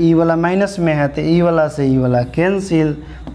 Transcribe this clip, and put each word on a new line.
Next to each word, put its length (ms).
ई 120
वाला 220
माइनस 440
में 140
है, 140
तो 140
ई 200
वाला 260
से 180
ई 120
वाला 280
कैंसिल, 720